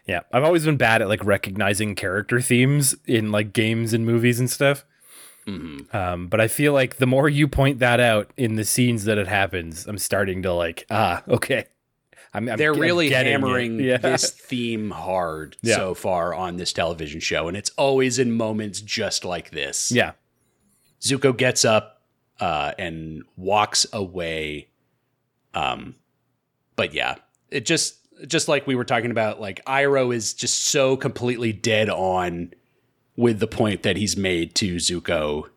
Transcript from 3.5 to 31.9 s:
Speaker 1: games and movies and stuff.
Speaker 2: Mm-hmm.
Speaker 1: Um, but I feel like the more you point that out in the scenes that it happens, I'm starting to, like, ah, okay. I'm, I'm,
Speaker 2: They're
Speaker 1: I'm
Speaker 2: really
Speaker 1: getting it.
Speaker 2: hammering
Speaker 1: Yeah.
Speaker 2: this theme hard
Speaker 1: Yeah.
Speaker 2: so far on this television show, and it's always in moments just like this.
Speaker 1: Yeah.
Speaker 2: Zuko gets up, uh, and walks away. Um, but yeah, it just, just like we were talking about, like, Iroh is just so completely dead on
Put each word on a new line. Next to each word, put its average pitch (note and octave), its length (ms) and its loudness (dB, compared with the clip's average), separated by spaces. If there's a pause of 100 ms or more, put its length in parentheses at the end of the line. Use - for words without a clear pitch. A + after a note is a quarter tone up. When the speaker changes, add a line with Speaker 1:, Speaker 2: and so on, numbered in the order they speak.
Speaker 1:
games A2+ 400 0
and A2+ 120 0
movies A#2 340 2
and B2 100 0
stuff. C#3 340 0 (640)
Speaker 2:
Mm-hmm. G2 480 -10
Speaker 1:
Um, F2+ 320 -4
but G#2+ 140 0
I A2+ 60 4
feel D3 260 2
like C3 240 0
the C3+ 80 2
more C3+ 240 4
you D3 180 4
point C3+ 320 2
that A#2+ 200 4
out A2 380 2
in A2 180 0
the G#2+ 100 0
scenes A#2+ 400 2
that G#2+ 120 2
it G2 100 0
happens, F2+ 600 -2
I'm G#2 100 -8
starting F#2+ 460 0
to, F#2 100 0
like, E2+ 360 -4
ah, G2+ 400 0
okay. B2 360 0 (680)
I'm, A2+ 140 -4
I'm, A2 80 -4
Speaker 2:
They're D3+ 160 2
Speaker 1:
I'm C#3+ 60 0
Speaker 2:
really E3 300 2
Speaker 1:
getting C3 180 2
it. C#3 80 2
Speaker 2:
hammering B2+ 440 0
Speaker 1:
Yeah. B2+ 180 2
Speaker 2:
this - 340 0
theme A#2 580 -4
hard E2 720 -4
Speaker 1:
Yeah. A2+ 140 2
Speaker 2:
so F#2+ 180 -2
far F2 400 -2
on F2 240 -6
this F2+ 160 -4
television E2 460 -4
show, D#2+ 280 -2
and F2+ 80 -6
it's G#2 220 -8
always C3 400 2
in A#2+ 140 2
moments G#2+ 500 -4
just G#2+ 420 -4
like F2 280 -6
this. C#2+ 400 -4
Speaker 1:
Yeah. G#2+ 220 2 (840)
Speaker 2:
Zuko C3 380 2
gets B2+ 260 2
up, A2 380 0 (380)
uh, D2+ 400 -2
and D#2+ 420 -10 (140)
walks G2+ 580 0
away. E2 760 -6 (840)
Um, B1+ 400 -4 (840)
but F#2 200 -2
yeah, B1+ 200 -2 (360)
it B2+ 160 -4
just, - 300 -2 (300)
just D#3 200 0
like C#3+ 180 0
we C3+ 100 0
were B2 100 -2
talking A#2+ 260 0
about, G#2+ 300 -2
like, G2 240 -10
Iroh C3+ 500 2
is A2 180 -4
just - 300 -2
so C3+ 340 2
completely B2 560 -2
dead G#2+ 360 2
on F2+ 640 -2 (640)